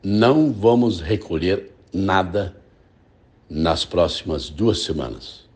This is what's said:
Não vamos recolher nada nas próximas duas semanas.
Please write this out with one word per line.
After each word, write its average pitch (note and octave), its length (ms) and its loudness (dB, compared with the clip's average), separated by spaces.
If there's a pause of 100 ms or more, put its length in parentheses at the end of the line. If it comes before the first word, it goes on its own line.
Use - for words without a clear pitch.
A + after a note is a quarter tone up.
Não B2 500 4
vamos A2 480 2
recolher F2+ 720 -2 (200)
nada F#2+ 640 -2 (920)
nas D#2+ 340 -2
próximas E2 640 -2
duas G2+ 360 -2
semanas. B1+ 600 -4 (120)